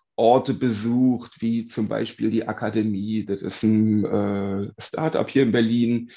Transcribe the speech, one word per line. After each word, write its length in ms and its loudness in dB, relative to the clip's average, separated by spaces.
Orte 380 4
besucht, 840 0
wie 280 -2
zum 180 -4
Beispiel 460 -4
die 160 -2
Akademie. 760 -2
Das 160 -4
ist 220 -8
ein, 420 4
äh, 720 -2
Start-up 540 -4
hier 140 4
in 80 2
Berlin. 640 2